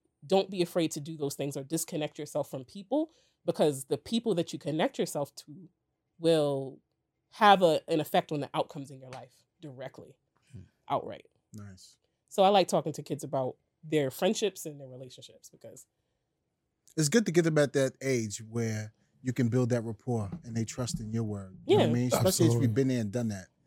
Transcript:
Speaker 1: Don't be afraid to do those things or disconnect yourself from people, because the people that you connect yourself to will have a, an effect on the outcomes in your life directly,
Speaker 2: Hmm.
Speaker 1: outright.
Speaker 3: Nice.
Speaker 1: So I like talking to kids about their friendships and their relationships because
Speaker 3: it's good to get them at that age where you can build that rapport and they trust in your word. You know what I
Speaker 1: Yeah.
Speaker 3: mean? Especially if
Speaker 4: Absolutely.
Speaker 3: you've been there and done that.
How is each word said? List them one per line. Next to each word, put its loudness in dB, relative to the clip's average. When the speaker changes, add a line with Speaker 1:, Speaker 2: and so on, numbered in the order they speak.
Speaker 1:
Don't 2
be -4
afraid -2
to -8
do -10
those -4
things -6
or -8
disconnect -4
yourself -4
from -10
people, -2
because 2
the -2
people -2
that -2
you -10
connect -2
yourself -4
to -20
will 2
have 8
a, 4
an 0
effect 0
on -2
the -6
outcomes -6
in -18
your -20
life -16
directly, -16
Speaker 2:
Hmm. -18
Speaker 1:
outright. -6
Speaker 3:
Nice. -18
Speaker 1:
So 4
I 8
like 6
talking -2
to -12
kids -6
about -4
their 0
friendships -2
and -14
their -16
relationships -20
because -20
Speaker 3:
it's 0
good 4
to -2
get 4
them 2
at 4
that 2
age -2
where -4
you -4
can 2
build 2
that 0
rapport -4
and -12
they 0
trust -8
in -8
your -2
word. -8
You 6
know 6
what 6
I 2
Speaker 1:
Yeah. 2
Speaker 3:
mean? 0
Especially 2
if -
Speaker 4:
Absolutely. 2
Speaker 3:
you've 2
been 2
there 0
and -4
done -2
that. -8